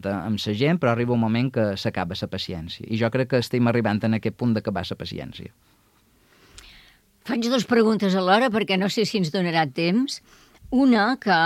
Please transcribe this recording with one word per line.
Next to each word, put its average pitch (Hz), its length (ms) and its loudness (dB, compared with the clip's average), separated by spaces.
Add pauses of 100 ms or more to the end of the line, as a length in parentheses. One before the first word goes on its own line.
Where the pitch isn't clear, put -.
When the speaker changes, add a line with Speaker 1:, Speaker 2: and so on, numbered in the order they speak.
Speaker 1:
en 98 320 -2
la 107 160 -4
gent, 147 240 0
però 127 160 2
arriba 120 180 0
un 117 80 2
moment 113 300 0
que 120 140 0 (120)
s'acaba 92 380 -4
la 98 160 -6
paciència. 90 580 -10
I 113 80 -2
jo 113 140 0
crec 127 240 0
que 123 80 2
estem 123 240 0
arribant 110 400 2
en 110 80 2
aquest 107 240 -4
punt 120 160 0
d'acabar 98 340 -4
la 98 80 -8
paciència. - 540 -12 (1800)
Speaker 2:
Faig 233 240 -2
dues 254 160 0
preguntes 214 480 2
alhora 196 360 4
perquè 196 280 0
no 196 100 0
sé 214 160 0
si - 140 -2
ens 165 160 0
donarà 165 320 0
temps. 175 560 -2 (500)
Una, 247 480 4
que 196 140 2 (120)